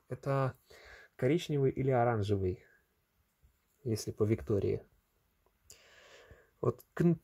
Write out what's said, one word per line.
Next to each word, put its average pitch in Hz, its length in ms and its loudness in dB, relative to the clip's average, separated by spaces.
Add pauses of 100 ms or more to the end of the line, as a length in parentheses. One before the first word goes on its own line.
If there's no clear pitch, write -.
Это 135 500 -2 (560)
коричневый 139 560 0
или 131 200 -2
оранжевый, 104 720 0 (1200)
если 110 260 -4
по - 140 0
Виктории. 104 580 -2 (1800)
Вот - 240 -2 (100)
кон-, 165 300 4